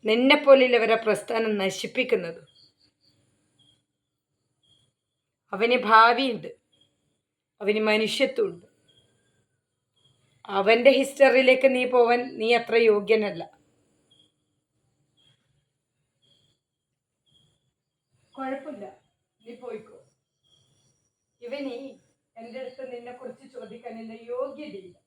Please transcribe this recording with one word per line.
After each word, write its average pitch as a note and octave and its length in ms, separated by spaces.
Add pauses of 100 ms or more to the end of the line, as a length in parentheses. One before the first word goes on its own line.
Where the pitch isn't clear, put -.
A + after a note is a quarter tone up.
നിന്നെപ്പോലെയുള്ളവരെ B3 1000
പ്രസ്ഥാനം A3 460 (120)
നശിപ്പിക്കുന്നത്. F#3 800 (3000)
അവന് A#3 240 (140)
ഭാവിയുണ്ട്, A3+ 600 (1080)
അവന് G#3 280
മനുഷ്യത്വമുണ്ട്. G#3+ 800 (1900)
അവൻ്റെ A#3 400
ഹിസ്റ്ററിയിലേക്ക് C4 760
നീ B3+ 80 (100)
പോവാൻ A#3+ 280 (180)
നീ A3 100 (100)
അത്ര A3+ 180 (140)
യോഗ്യനല്ല. G3+ 520 (4000)
കുഴപ്പമില്ല, C4+ 520 (540)
നീ A3 120 (100)
പോയിക്കോ. A3 360 (1400)
ഇവനീ B3+ 340 (600)
എൻ്റെ A3+ 260
അടുത്ത് C4 300
നിന്നെക്കുറിച്ച് B3 640
ചോദിക്കാനുള്ള A3+ 600 (180)
യോഗ്യതയില്ല. B3 640 (100)